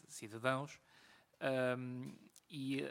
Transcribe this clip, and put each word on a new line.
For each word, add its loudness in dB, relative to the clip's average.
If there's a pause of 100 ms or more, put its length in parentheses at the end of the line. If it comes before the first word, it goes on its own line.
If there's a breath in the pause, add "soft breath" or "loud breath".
cidadãos, -2 (640 loud breath)
ahm, 2 (340)
E -2